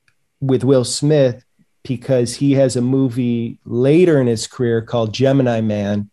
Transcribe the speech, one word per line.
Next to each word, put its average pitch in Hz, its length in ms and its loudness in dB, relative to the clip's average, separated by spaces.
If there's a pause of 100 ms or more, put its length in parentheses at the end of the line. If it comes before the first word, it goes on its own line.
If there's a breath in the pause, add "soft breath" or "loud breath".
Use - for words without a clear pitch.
(400)
with 131 240 0
Will 127 200 4
Smith 135 600 0 (380)
because 120 540 -2
he 139 160 2
has 131 240 2
a 123 60 -2
movie 120 840 -2
later 143 560 2
in 127 60 2
his 113 200 -2
career 117 360 -2
called 113 320 -4
Gemini 127 460 0
Man, 104 520 -2